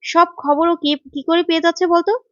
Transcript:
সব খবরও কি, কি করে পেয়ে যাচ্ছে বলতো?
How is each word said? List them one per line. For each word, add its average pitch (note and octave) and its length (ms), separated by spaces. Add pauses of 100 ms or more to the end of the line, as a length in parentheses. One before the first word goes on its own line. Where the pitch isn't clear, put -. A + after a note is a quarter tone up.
সব E4+ 320
খবরও D#4 400
কি, D4 140 (180)
কি C#4+ 140
করে E4 220
পেয়ে E4 200
যাচ্ছে E4+ 220
বলতো? E4+ 260 (200)